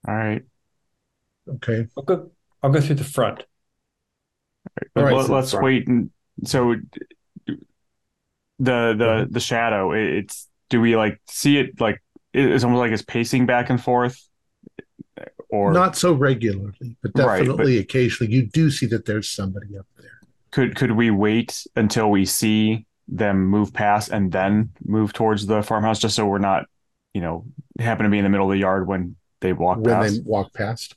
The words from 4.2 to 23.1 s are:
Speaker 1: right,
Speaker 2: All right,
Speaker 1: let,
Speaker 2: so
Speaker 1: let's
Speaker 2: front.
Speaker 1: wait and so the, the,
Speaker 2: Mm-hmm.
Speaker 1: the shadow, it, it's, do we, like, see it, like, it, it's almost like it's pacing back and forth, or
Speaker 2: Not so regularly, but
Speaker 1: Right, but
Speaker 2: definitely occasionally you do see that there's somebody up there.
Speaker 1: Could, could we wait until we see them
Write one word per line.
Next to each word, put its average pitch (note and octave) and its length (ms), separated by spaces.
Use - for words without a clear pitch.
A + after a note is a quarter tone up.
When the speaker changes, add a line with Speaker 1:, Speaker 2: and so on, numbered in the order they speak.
Speaker 1:
right, - 160
Speaker 2:
All C#3+ 80
right, C3 120
Speaker 1:
let, C3 100
Speaker 2:
so C3 80
Speaker 1:
let's C3 160
Speaker 2:
front. G2 140
Speaker 1:
wait C3 240
and A#2+ 220
so B2 320
the, - 100
the, A#2+ 360
Speaker 2:
Mm-hmm. A2 280
Speaker 1:
the A2+ 80
shadow, A2 520
it, A2 100
it's, - 340
do A#2+ 100
we, A2+ 160
like, G#2+ 320
see C#3+ 300
it, - 220
like, G#2+ 220
it, C3+ 180
it's A#2+ 140
almost A#2+ 160
like A#2 120
it's G#2+ 100
pacing A#2+ 440
back B2 240
and B2 120
forth, B2 380
or - 240
Speaker 2:
Not F3+ 240
so F3 160
regularly, A#2 880
but G2+ 120
Speaker 1:
Right, A#2+ 260
but C3+ 60
Speaker 2:
definitely C3 320
occasionally A#2 540
you B2 140
do D#3 240
see C3 160
that A2 180
there's G#2 240
somebody G2 500
up F#2+ 80
there. - 240
Speaker 1:
Could, B2 260
could B2 160
we A2+ 180
wait G#2+ 560
until A2 340
we G2 140
see G#2+ 600
them G2 400